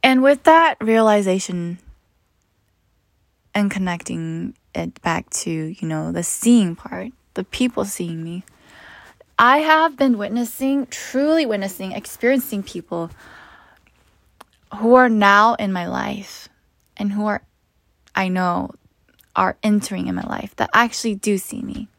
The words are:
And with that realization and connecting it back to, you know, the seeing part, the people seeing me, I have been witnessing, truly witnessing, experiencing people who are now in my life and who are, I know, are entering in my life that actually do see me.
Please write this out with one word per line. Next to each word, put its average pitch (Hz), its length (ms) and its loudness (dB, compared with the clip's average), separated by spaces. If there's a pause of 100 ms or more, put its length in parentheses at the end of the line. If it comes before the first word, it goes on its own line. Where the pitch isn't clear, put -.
And 262 180 4
with 277 220 4
that 330 380 6
realization 190 960 2 (1800)
and 202 160 0
connecting 170 840 -6 (180)
it - 280 -8
back 170 280 -4
to, - 220 -8
you 160 360 -6
know, 160 240 -4
the 170 120 -4
seeing 208 520 2
part, 190 360 -12 (220)
the 190 100 -6
people 240 420 -4
seeing 165 380 -8
me, 175 200 -10 (920)
I 254 220 6
have 311 380 2
been 254 200 2
witnessing, 240 680 -4
truly 302 580 0
witnessing, 196 460 -6
experiencing 233 720 -2
people 170 460 -8 (1700)
who 226 180 6
are 254 140 8
now 208 460 6
in 202 160 -4
my 180 160 -4
life - 600 -8 (480)
and 202 140 -4
who 208 140 -4
are, 208 180 -4 (720)
I 190 120 -2
know, 180 440 -2 (640)
are - 280 0
entering 208 440 -2
in 90 80 -4
my - 80 -6
life - 340 -10
that - 160 -2
actually 226 420 0
do 196 220 -2
see - 240 -10
me. - 260 -12 (120)